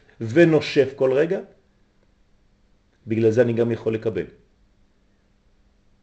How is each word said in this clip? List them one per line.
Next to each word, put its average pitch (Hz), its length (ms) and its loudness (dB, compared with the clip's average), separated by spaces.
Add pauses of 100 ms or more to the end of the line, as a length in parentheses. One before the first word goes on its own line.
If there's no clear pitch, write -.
(220)
ונושף 143 760 2
כל 131 180 0
רגע, 170 260 0 (1700)
בגלל 110 240 2
זה 117 100 4
אני 117 120 0
גם 117 180 -2
יכול 110 220 -6
לקבל. 101 320 -6 (1800)